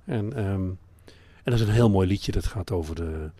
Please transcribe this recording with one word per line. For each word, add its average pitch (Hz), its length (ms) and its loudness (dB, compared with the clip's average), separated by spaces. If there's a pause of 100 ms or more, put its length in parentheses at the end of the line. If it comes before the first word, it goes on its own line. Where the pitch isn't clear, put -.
En, 107 280 -4
ehm, 95 360 -2 (720)
en 127 80 0
dat - 20 4
is 117 80 4
een 104 80 2
heel 113 200 6
mooi 95 180 4
liedje. - 240 -2
Dat 92 140 -2
gaat - 260 -4
over 82 240 -4
de, 80 340 -6 (100)